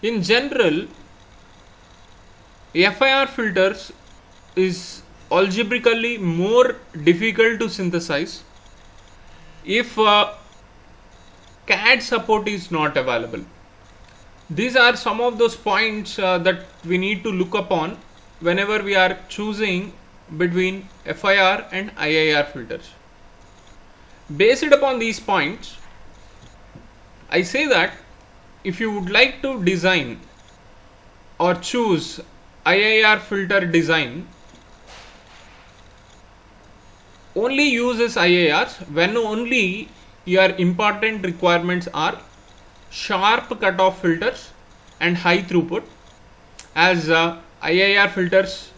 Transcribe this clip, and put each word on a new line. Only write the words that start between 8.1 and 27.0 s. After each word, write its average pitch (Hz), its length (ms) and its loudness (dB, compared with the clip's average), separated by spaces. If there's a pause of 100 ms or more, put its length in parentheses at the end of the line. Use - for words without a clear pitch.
if, 226 340 -2
uh, 208 340 4 (1300)
cad 220 340 2
support 214 460 -2
is 190 240 -6
not 151 240 -2
available. 120 480 -4 (1040)
These 233 260 -2
are 240 200 6
some 220 260 -4
of 240 160 0
those 226 180 2
points, 214 600 -2
uh, 185 220 2
that 175 260 0 (200)
we 180 120 0
need 190 260 -2
to 220 80 -2
look 180 220 -2
upon 190 440 -2 (420)
whenever 196 420 0
we 196 140 -2
are 185 220 2 (120)
choosing 208 640 -6 (440)
between 185 500 -2 (180)
F 156 200 -8
I 196 120 4
R 190 340 2
and 196 260 -6
I 156 320 2
I 151 80 2
R 147 80 2
filters. - 480 -14 (1400)
Based 226 280 0
upon 277 360 2
these 226 220 -4
points, 185 560 -4 (1500)